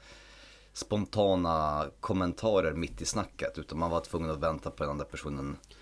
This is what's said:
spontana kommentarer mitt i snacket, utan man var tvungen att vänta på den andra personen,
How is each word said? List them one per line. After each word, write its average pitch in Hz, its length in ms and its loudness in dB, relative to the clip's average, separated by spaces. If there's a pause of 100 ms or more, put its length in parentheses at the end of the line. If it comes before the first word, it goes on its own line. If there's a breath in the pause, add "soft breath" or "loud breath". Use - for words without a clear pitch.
(720 loud breath)
spontana 87 1120 2 (140)
kommentarer 92 720 2
mitt 82 280 -4
i 82 40 -4
snacket, - 520 -4
utan 78 220 -6
man 85 120 2
var 82 100 2
tvungen 80 300 -4
att 76 80 -2
vänta 80 320 -2
på - 120 -4
den 73 80 -2
andra 71 140 -4
personen, 71 520 -6 (240 loud breath)